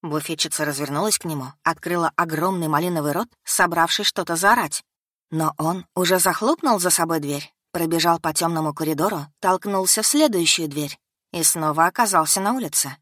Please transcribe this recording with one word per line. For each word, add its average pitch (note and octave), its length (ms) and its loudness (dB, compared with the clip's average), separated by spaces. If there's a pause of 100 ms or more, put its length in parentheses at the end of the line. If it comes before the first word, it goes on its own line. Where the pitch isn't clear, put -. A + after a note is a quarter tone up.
Буфетчица D3+ 600 -4
развернулась D3 540 -2
к - 80 -8
нему, C#3+ 280 -6 (100)
открыла E3+ 520 -2
огромный E3+ 520 0
малиновый D#3 460 0
рот, G#3+ 160 -4 (140)
собравшись E3+ 640 0
что-то E3+ 300 -2
заорать. G3+ 480 2 (480)
Но D#3 260 -2
он F3 380 -4
уже F3+ 240 2
захлопнул A3+ 600 2
за F3 120 0
собой E3 280 0
дверь, C#3+ 320 -6 (240)
пробежал E3 460 2
по D#3 120 -2
тёмному D#3+ 400 0
коридору, D#3 540 -2 (140)
толкнулся G3+ 600 0
в G#3+ 60 0
следующую F3+ 640 2
дверь D3 280 -6 (360)
и E3+ 100 -4
снова D#3 440 2
оказался F#3 520 2
на G3+ 140 0
улице. D#3 480 -4